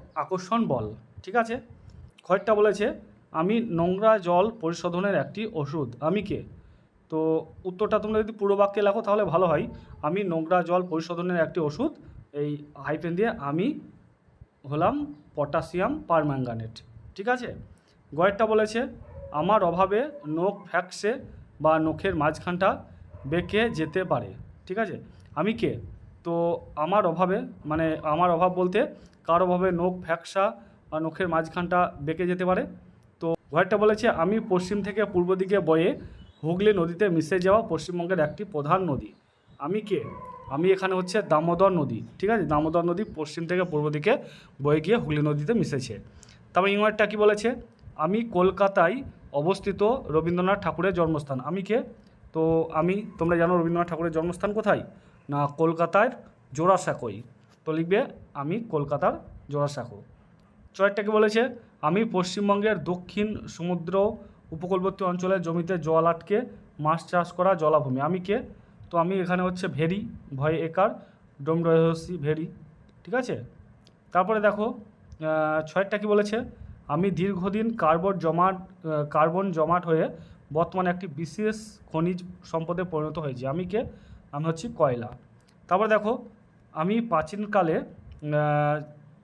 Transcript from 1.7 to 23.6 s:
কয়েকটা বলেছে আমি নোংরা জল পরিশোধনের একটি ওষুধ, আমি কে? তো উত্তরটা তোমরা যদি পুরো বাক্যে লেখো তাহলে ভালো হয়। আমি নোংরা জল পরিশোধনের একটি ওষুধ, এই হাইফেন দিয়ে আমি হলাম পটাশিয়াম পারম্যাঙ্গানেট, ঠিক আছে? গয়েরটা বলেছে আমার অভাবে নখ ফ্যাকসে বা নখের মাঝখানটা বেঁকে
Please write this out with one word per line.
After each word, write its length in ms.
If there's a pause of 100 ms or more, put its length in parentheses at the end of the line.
কয়েকটা 320
বলেছে 260 (540)
আমি 160 (240)
নোংরা 340 (140)
জল 180 (180)
পরিশোধনের 600
একটি 180 (200)
ওষুধ, 280 (180)
আমি 220
কে? 100 (720)
তো 80 (500)
উত্তরটা 340
তোমরা 200
যদি 180
পুরো 200
বাক্যে 260
লেখো 200
তাহলে 160 (100)
ভালো 180
হয়। 140 (420)
আমি 120 (120)
নোংরা 280 (100)
জল 120 (100)
পরিশোধনের 540
একটি 220
ওষুধ, 240 (500)
এই 80 (360)
হাইফেন 320
দিয়ে 120 (200)
আমি 180 (1040)
হলাম 260 (400)
পটাশিয়াম 560 (180)
পারম্যাঙ্গানেট, 640 (400)
ঠিক 200
আছে? 140 (600)
গয়েরটা 420
বলেছে 260 (640)
আমার 180 (100)
অভাবে 300 (380)
নখ 180 (140)
ফ্যাকসে 420 (520)
বা 100 (140)
নখের 340
মাঝখানটা 480 (600)
বেঁকে 300 (180)